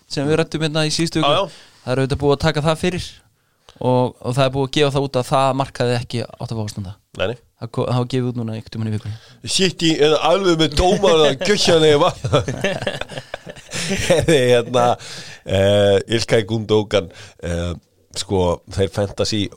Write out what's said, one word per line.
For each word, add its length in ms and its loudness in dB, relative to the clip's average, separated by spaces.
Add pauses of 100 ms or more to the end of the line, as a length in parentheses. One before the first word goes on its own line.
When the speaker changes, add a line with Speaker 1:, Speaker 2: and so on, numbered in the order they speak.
Speaker 1:
sem 180 -4
við 160 2
ræddum 240 -2
hérna 240 0
í 80 -2
síðustu 240 -2
viku. 80 2
Speaker 2:
Já, 160 2
já. 160 -14 (240)
Speaker 1:
Það 80 -2
er 80 0
auðvitað 220 -2
búið 160 4
að 20 -8
taka 240 0
það 160 0
fyrir 300 -4 (640)
og, 440 0
og 160 -8
það 140 2
er 80 -2
búið 100 0
að 80 -8
gefa 240 2
það 80 0
út 160 -2
að 80 -6
það 280 2
mark 280 -4
hefði 160 0
ekki 240 -6
átt 240 -12
að 80 -6
fá 80 -4
að 80 -8
standa. 240 -10 (160)
Speaker 2:
Nei, 160 -4
nei. 80 -6 (160)
Speaker 1:
Það 180 -14
ko-, 140 -4
það 160 -2
var 80 -2
gefið 240 -2
út 80 -6
núna 160 -8
einhvern 160 -14
tímann 160 -6
í 80 -4
vikunni. 200 -8 (280)
Speaker 2:
City 560 0
er 240 4
alveg 320 4
með 240 0
dómar 480 4
að 160 -2
gjössja 320 2
hann 80 4
eða 260 6 (1300)
<laughs> 880 -2
hérna, 520 4 (580)
eh, 560 4 (100)
Ilkay 380 0
Gundogan, 640 -2 (320)
eh, 320 -4 (380)
sko, 280 -2 (280)
þeir 260 -2
fantasy 460 -2 (160)